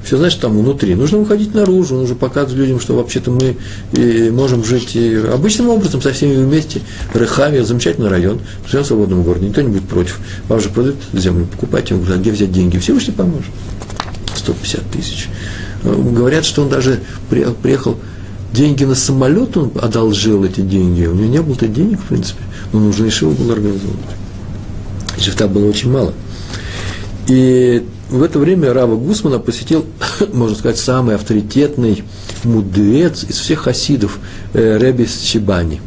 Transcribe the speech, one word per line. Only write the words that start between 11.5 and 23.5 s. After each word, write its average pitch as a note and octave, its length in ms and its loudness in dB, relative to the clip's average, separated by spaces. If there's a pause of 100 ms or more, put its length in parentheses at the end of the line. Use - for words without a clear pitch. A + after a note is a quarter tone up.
покупайте. - 440 -4
Он F#2 80 0
говорит, F#2 140 0
а F2+ 40 0
где G#2+ 100 0
взять G2 220 0
деньги? F2+ 260 2
Всевышний A#3+ 340 0
поможет. F3 380 -2 (840)
Сто - 160 -4
пятьдесят - 400 -4
тысяч. - 360 -6 (540)
Э, - 100 0
говорят, B2+ 520 2
что - 180 0
он C#3 60 0
даже C3 320 0 (280)
при-, C#3 180 2 (140)
приехал, C3 380 0 (520)
деньги C#3 340 2
на C3 100 2
самолёт C#3 640 2
он C3+ 220 0
одолжил, G#2+ 600 2
эти F#2 180 0
деньги. F2+ 440 2
У E2+ 100 0
него G#2+ 140 2
не D3 140 2
было-то A#2+ 260 0
денег, F3+ 320 0
в - 40 -10
принципе, - 360 -4 (320)
но G#2+ 80 2
нужно G#2 240 2
ешиву - 280 0
было A#2+ 200 0